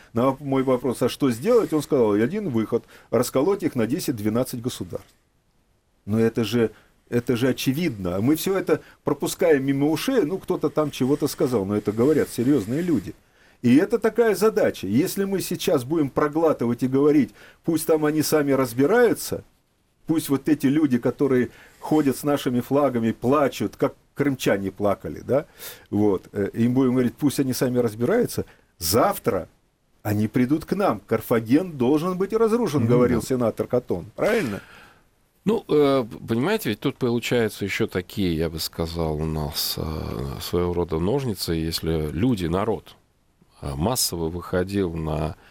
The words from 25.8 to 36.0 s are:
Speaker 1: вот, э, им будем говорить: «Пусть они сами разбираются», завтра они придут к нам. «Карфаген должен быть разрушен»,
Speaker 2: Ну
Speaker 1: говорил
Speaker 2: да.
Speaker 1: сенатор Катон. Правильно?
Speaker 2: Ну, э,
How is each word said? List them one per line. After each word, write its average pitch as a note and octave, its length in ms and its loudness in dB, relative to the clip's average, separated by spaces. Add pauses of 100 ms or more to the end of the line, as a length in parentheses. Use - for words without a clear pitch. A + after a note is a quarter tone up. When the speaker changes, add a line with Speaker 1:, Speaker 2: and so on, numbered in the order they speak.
Speaker 1:
вот, G2+ 320 2 (100)
э, G2+ 200 -2
им A#2 200 2
будем B2+ 200 2
говорить: B2 220 0
«Пусть C#3+ 240 0
они C3 140 0
сами B2 240 -2
разбираются», A#2+ 680 0 (340)
завтра G2+ 680 0 (540)
они G#2 260 0
придут B2+ 380 0
к - 100 -6
нам. F#3 300 0
«Карфаген B2 720 0
должен D3+ 400 2
быть G3 160 -2
разрушен», G#3+ 480 2
Speaker 2:
Ну A2 60 2
Speaker 1:
говорил A#2+ 340 4
Speaker 2:
да. - 60 -8
Speaker 1:
сенатор A#2+ 400 0
Катон. A2+ 480 -2
Правильно? E3 440 0 (840)
Speaker 2:
Ну, G#3+ 240 0
э, C#3 340 4 (240)